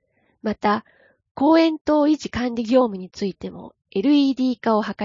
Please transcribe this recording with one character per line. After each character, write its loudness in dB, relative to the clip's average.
ま -4
た、 -2
公 4
園 2
灯 0
維 2
持 -10
管 -6
理 -4
業 2
務 -6
に -12
つ -8
い -6
て -14
も -18
エ -4
ル 2
イ 4
ー -2
デ -4
ィ 0
ー -6
化 0
を -2
図 -8